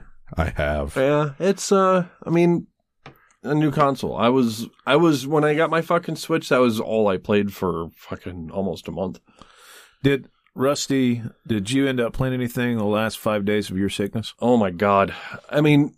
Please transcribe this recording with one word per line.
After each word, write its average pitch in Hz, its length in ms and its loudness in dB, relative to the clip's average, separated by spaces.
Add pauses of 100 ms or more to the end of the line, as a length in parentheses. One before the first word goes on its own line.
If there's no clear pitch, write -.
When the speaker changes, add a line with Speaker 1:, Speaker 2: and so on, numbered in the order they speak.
(360)
Speaker 1:
I 80 140 -2
have. 73 440 -4
Speaker 2:
Yeah, 147 440 0
it's, 196 340 -2
uh, 185 340 2 (180)
I 170 60 -6
mean, 170 360 2 (760)
a 135 120 -4
new 151 160 2
console. 139 460 0
I 110 120 2
was, 117 380 2 (200)
I 131 100 4
was, 151 300 4
when 147 160 0
I 151 120 2
got 156 160 0
my 160 100 0
fucking 165 360 -2
Switch, - 340 -4
that 135 80 4
was 120 200 4
all 107 300 0
I 95 80 2
played 101 380 0
for 82 420 -4
fucking 90 560 -14
almost 95 360 -6
a 87 40 -8
month. 90 280 -6 (840)
Speaker 3:
Did, 135 260 0 (260)
Rusty, 131 680 0 (240)
did 107 240 -2
you 135 160 2
end 131 140 0
up 117 120 -2
playing 131 220 -2
anything 120 420 -2
the 107 80 -2
last 107 340 -2
five 104 280 -2
days 104 240 0
of 95 80 -4
your 98 100 0
sickness? 104 520 -6
Speaker 2:
Oh 123 180 4
my 98 120 2
God. 98 440 2 (340)
I 147 140 -2
mean, 147 360 4